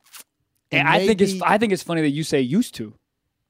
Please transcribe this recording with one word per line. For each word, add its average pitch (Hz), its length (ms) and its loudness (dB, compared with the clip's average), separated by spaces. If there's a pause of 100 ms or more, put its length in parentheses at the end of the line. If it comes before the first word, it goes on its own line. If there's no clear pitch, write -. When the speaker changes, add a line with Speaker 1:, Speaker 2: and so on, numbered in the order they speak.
(720)
Speaker 1:
And 160 80 2
Speaker 2:
And 160 80 0
Speaker 1:
I 190 180 4
think 208 140 2
it's, 196 140 2
Speaker 2:
maybe 180 100 -6
Speaker 1:
I 180 140 2
think 214 140 0
it's 175 100 -4
funny 165 200 -4
that 147 80 0
you 147 140 -4
say 147 160 0
"used 147 360 -2
to." 107 180 -12 (560)